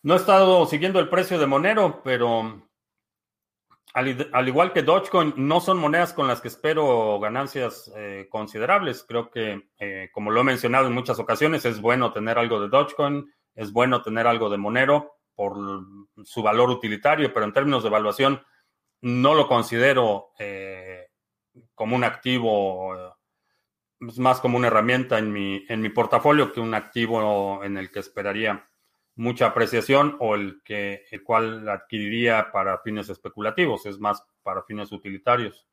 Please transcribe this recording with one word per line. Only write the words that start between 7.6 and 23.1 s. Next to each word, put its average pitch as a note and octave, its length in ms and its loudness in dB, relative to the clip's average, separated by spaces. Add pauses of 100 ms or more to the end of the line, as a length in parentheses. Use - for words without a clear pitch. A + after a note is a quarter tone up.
eh, G2 340 -14
considerables. A#2 800 -4
Creo A#2 240 -6
que, G#2+ 380 -8 (100)
eh, F#2+ 320 -12
como G#2+ 200 -6
lo A#2 100 4
he - 20 4
mencionado B2+ 440 2
en B2 60 -2
muchas A#2+ 260 -4
ocasiones, D3 440 0
es A2+ 160 -2
bueno A#2 320 0
tener A2+ 260 -4
algo A#2 220 0
de G2+ 80 -4
Dogecoin, C#3+ 680 -2 (220)
es G#2+ 160 -10
bueno A#2+ 300 2
tener A2+ 240 -2
algo A2+ 240 2
de G2+ 80 -2
Monero C3 600 0 (180)
por G2 220 -6 (680)
su - 180 -8
valor A2 280 4
utilitario, B2 640 0
pero A2 120 0
en G#2 80 -6
términos C#3 300 2
de A2+ 60 2
evaluación C3+ 520 2 (600)
no B2+ 340 2
lo D3 120 6
considero, A#2 840 2 (100)
eh, F#2+ 680 -14 (680)
como A2+ 200 -2
un B2 80 2
activo, G#2 920 0
eh, F2+ 160 -16 (960)